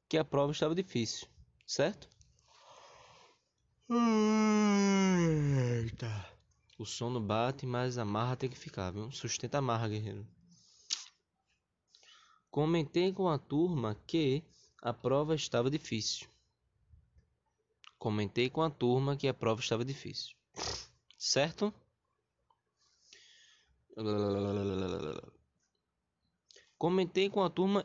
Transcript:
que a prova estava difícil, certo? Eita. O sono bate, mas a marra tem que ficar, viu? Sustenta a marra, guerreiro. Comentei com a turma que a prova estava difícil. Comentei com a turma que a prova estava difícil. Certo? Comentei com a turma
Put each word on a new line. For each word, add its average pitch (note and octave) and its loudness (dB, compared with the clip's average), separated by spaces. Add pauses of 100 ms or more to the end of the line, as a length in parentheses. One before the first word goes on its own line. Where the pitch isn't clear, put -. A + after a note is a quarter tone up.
que D#3+ 0
a D#3 2
prova C#3+ 0
estava D3+ 0
difícil, E3+ -4 (360)
certo? - -2 (1800)
Eita. G3 4 (680)
O A2 -12
sono A#2 -4
bate, A#2 0
mas B2 -2
a A#2+ -2
marra A2 -2
tem B2+ -4
que A#2+ -16
ficar, F#2+ -8
viu? G#2+ -8
Sustenta - -6
a C#3 0
marra, A2+ 0
guerreiro. G#2 -6 (2250)
Comentei E3+ 0
com F#3+ 0
a D3+ 0
turma C#3+ 0 (120)
que D3+ 2 (400)
a A#2+ -2
prova C#3+ 0
estava C3 0
difícil. - -6 (1700)
Comentei G#2+ -2
com D#3 -2
a D#3+ 0
turma C3+ 0
que C#3 -2
a B2+ 0
prova A2+ -2
estava A#2 -2
difícil. - -10 (840)
Certo? D#3+ -2 (4000)
Comentei F#3 2
com G3+ 0
a F3+ 4
turma F#3+ 2